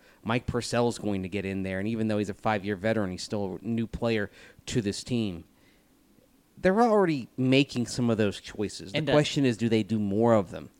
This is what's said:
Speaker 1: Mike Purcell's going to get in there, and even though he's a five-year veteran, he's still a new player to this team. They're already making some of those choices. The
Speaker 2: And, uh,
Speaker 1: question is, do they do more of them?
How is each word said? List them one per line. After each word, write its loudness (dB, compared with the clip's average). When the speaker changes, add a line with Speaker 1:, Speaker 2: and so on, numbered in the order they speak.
Speaker 1:
Mike -2
Purcell's -2
going -2
to -6
get -4
in -4
there, -4
and -4
even -2
though 0
he's -2
a -8
five-year -2
veteran, 0
he's -8
still -6
a -14
new -2
player -2
to 0
this -4
team. -4
They're 2
already 4
making 2
some 0
of 2
those 0
choices. -8
The -2
Speaker 2:
And, -2
uh, 4
Speaker 1:
question 2
is, 2
do 0
they 4
do -2
more 2
of 2
them? -12